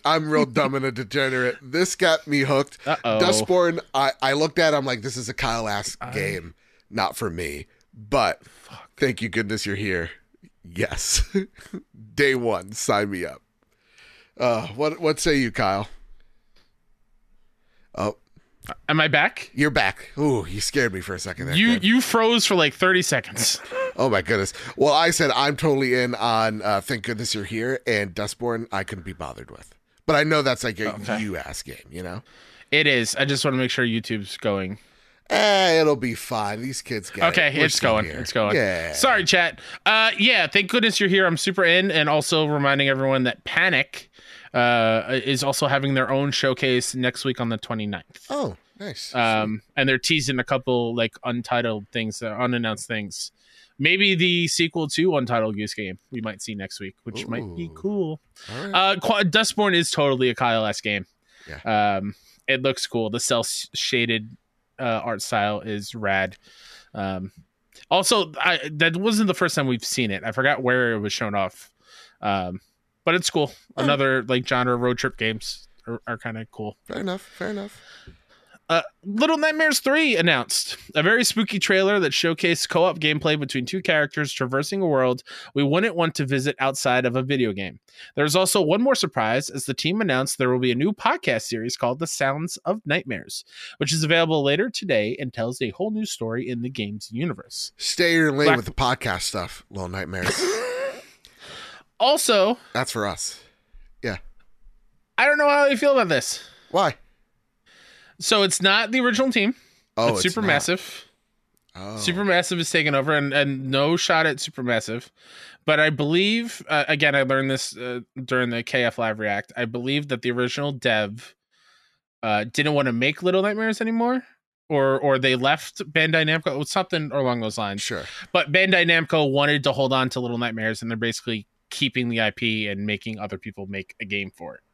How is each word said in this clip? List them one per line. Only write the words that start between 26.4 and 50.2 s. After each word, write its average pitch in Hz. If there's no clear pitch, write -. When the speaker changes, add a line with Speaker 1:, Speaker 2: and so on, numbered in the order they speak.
Speaker 1:
uh, 101
Thank 110
Goodness 113
You're 104
Here 117
and 101
Dustborn. 113
I 98
couldn't 92
be 92
bothered 65
with, -
but 156
I 147
know 156
that's, 131
like, 113
a 107
Speaker 2:
Okay. 107
Speaker 1:
you 101
ass 69
game, -
you 85
know? 90
Speaker 2:
It 151
is. 123
I 139
just 135
wanna 135
make 127
sure 127
YouTube's 110
going. 98
Speaker 1:
Eh, 196
it'll 151
be 120
fine. 107
These 131
kids 110
get -
Speaker 2:
Okay, 156
Speaker 1:
it. 135
We're 151
Speaker 2:
it's 151
Speaker 1:
still 120
Speaker 2:
going. 107
Speaker 1:
here. 78
Speaker 2:
It's -
going. 107
Speaker 1:
Yeah. 87
Speaker 2:
Sorry, 220
chat. 170
Uh, 220
yeah, 208
thank 196
goodness 226
you're 202
here. 190
I'm 170
super 185
in, 180
and 156
also 156
reminding 139
everyone 135
that -
Panic 160
uh, 120
is 131
also 139
having 139
their 131
own 139
showcase 131
next 127
week 131
on 120
the 113
twenty-ninth. 104
Speaker 1:
Oh, 262
nice. -
Speaker 2:
Um, 110
Speaker 1:
Sweet. -
Speaker 2:
and 135
they're 131
teasing 139